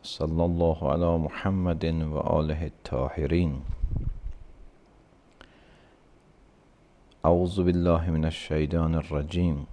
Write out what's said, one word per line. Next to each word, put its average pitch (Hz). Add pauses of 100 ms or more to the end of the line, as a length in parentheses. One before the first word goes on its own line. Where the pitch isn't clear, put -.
صلى 80
الله 82
على 85
محمد 87
و 80
آله 76
الطاهرين. 71 (3750)
أعوذ 90
بالله 87
من 78
الشيطان 80
الرجيم. 78